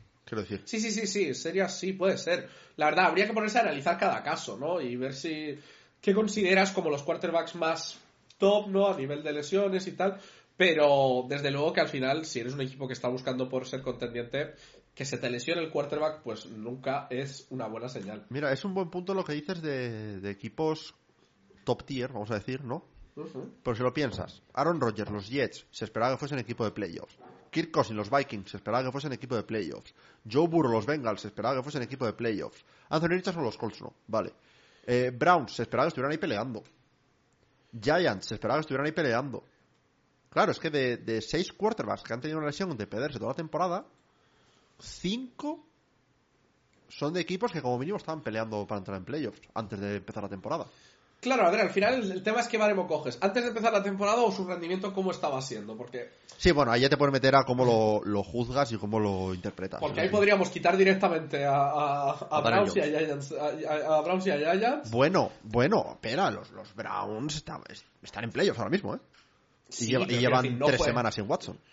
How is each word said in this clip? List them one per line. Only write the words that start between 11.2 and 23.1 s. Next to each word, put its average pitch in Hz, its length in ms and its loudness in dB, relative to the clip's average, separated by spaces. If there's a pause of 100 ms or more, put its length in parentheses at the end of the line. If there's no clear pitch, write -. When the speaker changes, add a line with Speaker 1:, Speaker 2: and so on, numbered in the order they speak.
Speaker 2:
desde 143 220 -2
luego 147 240 0
que 185 80 4
al 151 60 2
final, 143 360 -2
si - 160 -6
eres 123 140 -6
un 139 80 -4
equipo 131 240 -6
que 127 80 -6
está 123 140 -4
buscando 127 400 -2
por 127 180 -4
ser 131 160 -8
contendiente, 123 720 -6 (400)
que 139 100 -8
se 135 140 -6
te 127 100 -4
lesione 143 340 -2
el 151 80 -6
quarterback, 151 520 -2
pues 110 240 -8
nunca 131 640 -6
es 135 400 -6
una 127 160 -6
buena 113 240 -8
señal. 104 400 -10
Speaker 1:
Mira, 139 200 -2
es 135 140 -2
un 196 80 -4
buen 185 160 -2
punto 180 240 -6
lo 190 120 -2
que 147 100 -4
dices 165 260 -6
de, 117 600 -6
de 101 100 -6
equipos 156 640 -4 (680)
top - 200 -2
tier, 127 280 -4
vamos 104 180 -6
a 117 40 0
decir, 131 300 -4
¿no? 131 220 -6 (300)